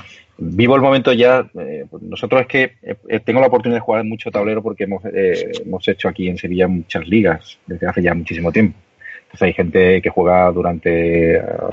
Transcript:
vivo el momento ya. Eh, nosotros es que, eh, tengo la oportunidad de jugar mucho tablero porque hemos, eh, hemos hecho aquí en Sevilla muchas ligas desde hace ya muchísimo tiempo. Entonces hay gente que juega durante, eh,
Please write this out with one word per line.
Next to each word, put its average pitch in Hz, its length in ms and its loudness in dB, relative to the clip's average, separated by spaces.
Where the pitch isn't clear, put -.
vivo 101 360 2
el 135 60 4
momento 135 320 2
ya. 123 340 4
Eh, 73 260 -10
nosotros 123 400 -2
es 123 60 -4
que, 131 260 -2
eh, - 380 -6
tengo 123 200 0
la 131 80 6
oportunidad 120 280 2
de 110 80 -6
jugar 110 200 0
mucho 110 260 -8
tablero 107 320 -2
porque 104 220 -6
hemos, 95 200 -8
eh, 95 480 -2
hemos 92 200 -6
hecho 95 220 -2
aquí 92 200 -4
en 90 100 -6
Sevilla 90 280 -2
muchas 90 400 -4
ligas 87 600 0
desde 87 200 -6
hace 92 160 -2
ya 87 120 2
muchísimo 85 360 -4
tiempo. 110 280 2
Entonces - 180 -6
hay 90 100 2
gente 92 480 4
que 85 80 -4
juega 90 420 4
durante, 85 840 0
eh, - 60 0